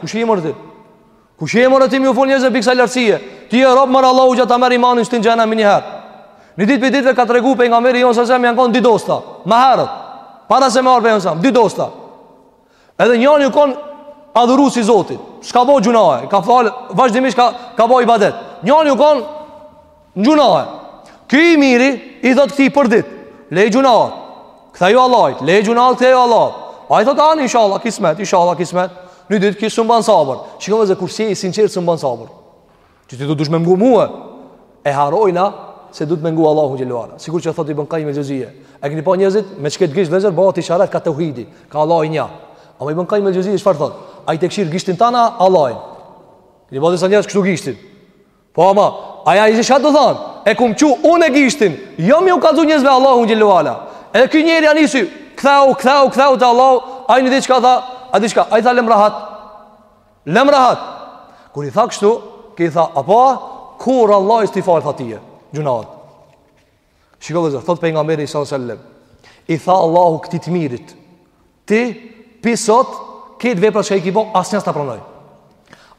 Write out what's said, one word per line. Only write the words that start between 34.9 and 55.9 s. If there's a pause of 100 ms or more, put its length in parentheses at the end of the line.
harojna (460)
se
du
të
me
ngu
Allahu
xhelalu
ala.
Sikur
që
thot
Ibn
Qayyim
el-Juzeyy. (340)
E
keni
pa
njerëzit
me
çka
të
gish
vëzër,
bëhet
isharat
ka
tauhidi, (240)
ka
Allah
i
një. (560)
Ama
Ibn
Qayyim
el-Juzeyy
çfarë
thot? (340)
Ai
tek
shir
gishtin
tana
Allahin. (920)
Keni
pa
disa
njerëz
kështu
gishtin. (760)
Po
ama, (360)
ai
ai
çfarë
do
thon? (260)
E
kum
qu (160)
unë
e
gishtin. (180)
Jo
mi
u
kallzu
njerëzve
Allahu
xhelalu
ala. (340)
Edhe
ky
njeri
anisi, (320)
ktheu,
ktheu,